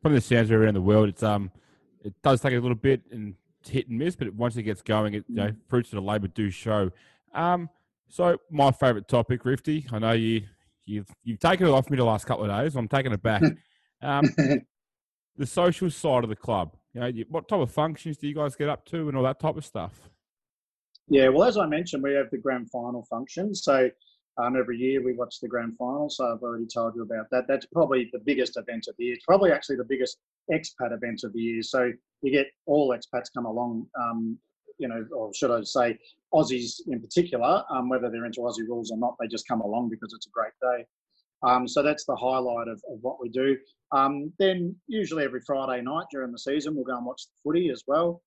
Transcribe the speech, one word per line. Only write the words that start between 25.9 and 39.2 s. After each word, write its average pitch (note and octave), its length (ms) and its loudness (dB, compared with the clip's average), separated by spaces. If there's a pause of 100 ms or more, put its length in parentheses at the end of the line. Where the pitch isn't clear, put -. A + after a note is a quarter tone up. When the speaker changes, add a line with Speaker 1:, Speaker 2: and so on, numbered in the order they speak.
Speaker 2:
So C3+ 160 -4
I've A#2 180 -4
already A#2 220 -6
told A2+ 300 -4
you A#2 80 -6
about G#2+ 280 -6
that. B2 160 0
That's C3+ 200 0
probably C3+ 440 2
the B2+ 80 -8
biggest B2 380 -2
event A#2 320 -8
of - 80 -14
the A#2+ 80 -4
year. B2 100 -2
It's - 100 -16
probably F#3 260 6
actually C#3+ 260 0
the B2 80 -4
biggest B2+ 320 -2 (340)
expat C3+ 400 -4
event A#2 320 -8
of A2 80 -8
the A2+ 80 -6
year. A2+ 220 -4
So B2 300 0 (300)
you C3+ 100 0
get C#3 160 2 (180)
all C#3+ 300 2
expats A#2+ 380 -8
come A#2+ 120 -6
along, A2+ 420 -6 (100)
um, A#2 400 -4 (420)
you B2+ 100 -6
know, A2+ 160 -6 (100)
or A2 180 -6
should C3+ 160 0
I A#2 140 2
say A#2 340 0 (360)
Aussies B2+ 540 0
in B2+ 120 -4
particular, E3+ 720 0
um, B2+ 200 -2
whether B2 200 0
they're A#2 160 -8
into A#2 160 -8
Aussie A2+ 260 -4
rules A#2 240 -6
or A2 60 -6
not, B2 220 -2